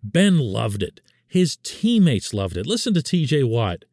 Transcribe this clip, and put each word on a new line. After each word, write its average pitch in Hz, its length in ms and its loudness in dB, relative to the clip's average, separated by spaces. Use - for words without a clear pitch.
Ben 175 360 2
loved 107 440 -2
it. - 180 -10
His 180 360 0
teammates 196 720 0
loved 98 240 -4
it. 98 80 -6
Listen 220 260 -2
to 170 100 2
T 170 220 -2
J 147 180 0
Watt 113 500 -2